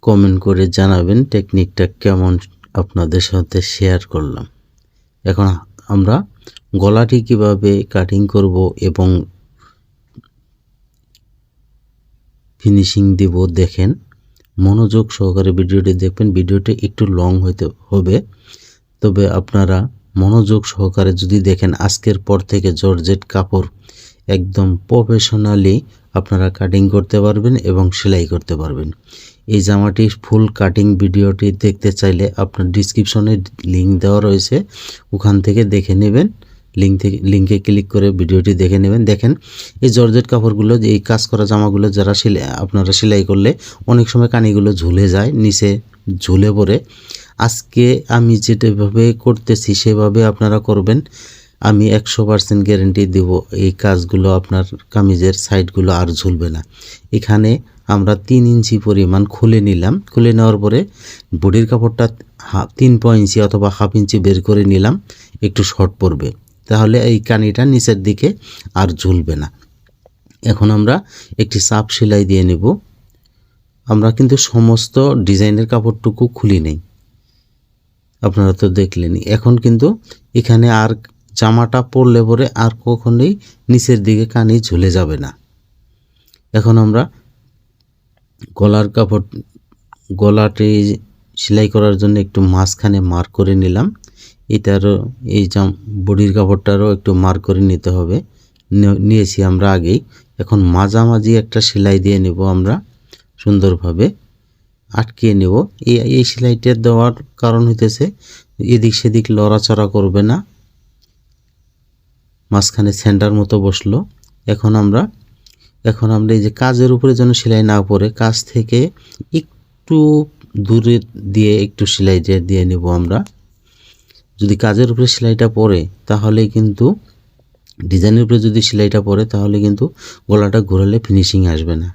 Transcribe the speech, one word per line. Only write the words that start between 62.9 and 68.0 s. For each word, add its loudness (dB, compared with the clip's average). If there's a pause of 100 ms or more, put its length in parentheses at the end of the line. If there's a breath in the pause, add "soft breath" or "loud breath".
পা 2
ইঞ্চি 0
অথবা 0
হাফ -2
ইঞ্চি 0
বের 2
করে 0
নিলাম, 2 (480 loud breath)
একটু -4
শর্ট -2
পড়বে, -2 (400)
তাহলে 2 (120)
এই 2 (100)
কানিটা 0
নিচের 2